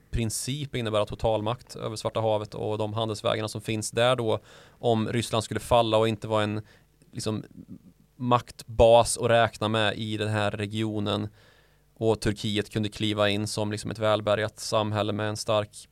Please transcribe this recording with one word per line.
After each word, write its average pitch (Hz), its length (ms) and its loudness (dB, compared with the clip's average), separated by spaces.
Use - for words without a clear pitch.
princip 131 640 -4
innebära 107 300 0
totalmakt 110 680 -2
över 117 200 -8
Svarta 113 240 -4
havet 107 360 0
och 107 220 -4
de 107 160 -2
handelsvägarna 110 540 -2
som 110 140 -8
finns 110 300 -4
där 120 240 2
då, 110 240 0
om 110 380 0
Ryssland 113 360 -2
skulle 107 160 -6
falla 113 380 4
och 113 100 4
inte 110 200 -4
vara 107 160 2
en 104 180 -2
liksom 107 300 -6
maktbas 117 1040 4
att 113 120 0
räkna 117 380 4
med 107 300 2
i 107 200 -4
den 104 120 -2
här 104 220 0
regionen, 104 760 -2
och 110 280 0
Turkiet 104 480 -2
kunde 107 200 -2
kliva 104 400 0
in 104 180 0
som 107 240 -4
liksom 107 200 -6
ett 107 80 -10
välbärgat 107 600 0
samhälle 107 540 -2
med 107 160 -4
en 110 80 -6
stark - 540 -4